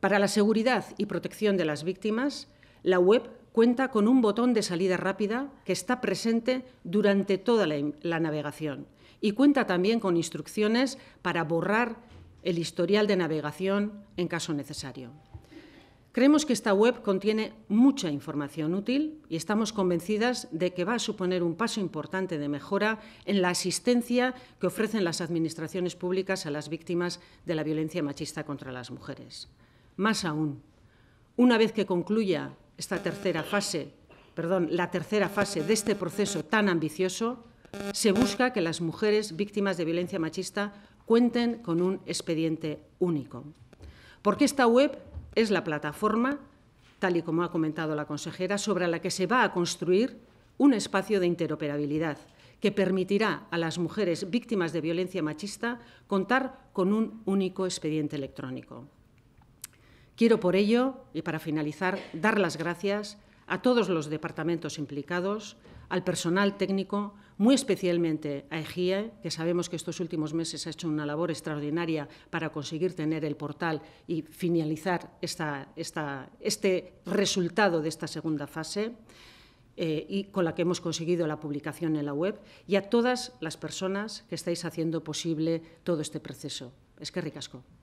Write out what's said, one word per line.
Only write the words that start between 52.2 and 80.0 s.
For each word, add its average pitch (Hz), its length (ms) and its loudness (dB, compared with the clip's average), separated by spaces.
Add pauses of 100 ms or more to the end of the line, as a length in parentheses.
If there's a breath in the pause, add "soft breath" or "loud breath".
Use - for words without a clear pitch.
que 202 100 2
permitirá 190 800 0
a 170 80 -2
las 165 200 -2
mujeres 175 520 -2
víctimas 185 420 0
de 170 80 0
violencia 175 420 -2
machista 202 580 -6 (260 loud breath)
contar 196 640 0
con 190 200 2
un 220 320 0
único 190 400 0
expediente 156 520 -2
electrónico. 131 680 -10 (1300 soft breath)
Quiero, 226 240 4
por 180 160 2
ello, 233 600 2
y 165 80 -6
para 185 180 -4
finalizar, 156 580 -2 (140)
dar 208 260 2
las 170 180 2
gracias 196 600 -4 (280 soft breath)
a 185 160 -4
todos 240 260 4
los 160 200 0
departamentos 156 720 -4
implicados, 175 760 -4 (320 loud breath)
al 180 160 0
personal 185 520 2
técnico, 196 580 -2 (220 loud breath)
muy 233 180 8
especialmente 165 960 0
a 156 80 -4
ejie, 185 540 -2 (100)
que 165 80 -6
sabemos 170 380 -2
que 170 80 -8
estos 160 240 -8
últimos 156 320 -4
meses 160 340 -4
ha 165 40 -8
hecho 160 180 -6
una 151 160 -2
labor 151 260 -2
extraordinaria 156 800 -4 (220 loud breath)
para 160 200 -4
conseguir 160 440 -4
tener 156 320 -2
el 147 100 -4
portal 151 460 -4 (240 loud breath)
y 160 160 -4
finalizar 165 960 -2
esta, 147 560 -6
esta, 143 540 -8 (100)
este - 540 0 (100)
resultado 185 800 2
de 156 60 -2
esta 160 180 -6
segunda 151 400 -4
fase, 208 460 -6 (840 loud breath)
eh, 160 320 -2